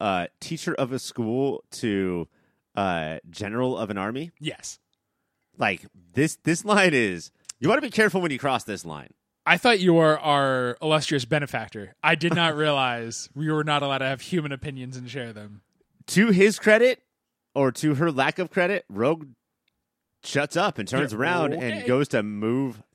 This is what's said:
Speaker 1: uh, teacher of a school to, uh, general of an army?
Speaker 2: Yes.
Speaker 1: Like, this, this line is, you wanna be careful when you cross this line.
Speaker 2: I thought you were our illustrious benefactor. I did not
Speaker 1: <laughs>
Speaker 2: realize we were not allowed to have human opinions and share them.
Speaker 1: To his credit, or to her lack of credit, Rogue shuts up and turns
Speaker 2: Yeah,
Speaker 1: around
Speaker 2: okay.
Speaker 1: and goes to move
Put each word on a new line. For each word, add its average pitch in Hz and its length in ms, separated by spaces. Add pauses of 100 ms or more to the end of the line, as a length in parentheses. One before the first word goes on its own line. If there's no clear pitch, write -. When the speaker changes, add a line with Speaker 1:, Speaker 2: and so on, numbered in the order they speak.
Speaker 1:
uh, 92 260 (120)
teacher - 360
of 123 180
a 131 80
school 120 720
to, 95 560 (480)
uh, 82 420 (120)
general 107 480
of 107 120
an 104 80
army? 123 400
Speaker 2:
Yes. - 400 (760)
Speaker 1:
Like, 104 300 (260)
this, 147 320
this 165 200
line 202 300
is, 98 380 (260)
you 151 100
wanna 233 120
be 269 100
careful 208 300
when 170 100
you 131 80
cross 131 240
this 101 220
line. 76 300 (320)
Speaker 2:
I 165 100
thought 220 240
you 175 140
were 156 260
our 135 600
illustrious 156 440
benefactor. 117 680 (100)
I 160 120
did 170 200
not 165 180
Speaker 1:
<laughs> - 20
Speaker 2:
realize 131 760
we 151 160
were 151 140
not 147 180
allowed 139 160
to 135 60
have 131 160
human 151 320
opinions 131 440
and 123 140
share 120 220
them. 104 300 (460)
Speaker 1:
To 214 220
his 202 300
credit, 226 420 (520)
or 135 180
to 151 240
her 165 160
lack 135 260
of 180 120
credit, 185 380
Rogue 143 380 (960)
shuts 147 340
up 180 220
and 104 100
turns 131 240
Speaker 2:
Yeah, 107 60
Speaker 1:
around 156 360
Speaker 2:
okay. 120 260
Speaker 1:
and 104 60
goes 131 220
to 120 140
move 110 580 (140)